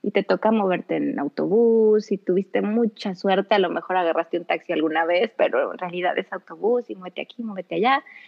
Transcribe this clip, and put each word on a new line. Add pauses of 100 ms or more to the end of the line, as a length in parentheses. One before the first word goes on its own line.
Y
te
toca
moverte
en
autobús,
y
tuviste
mucha
suerte,
a
lo
mejor
agarraste
un
taxi
alguna
vez,
pero
en
realidad
es
autobús,
y
muévete
aquí,
muévete
allá. (240)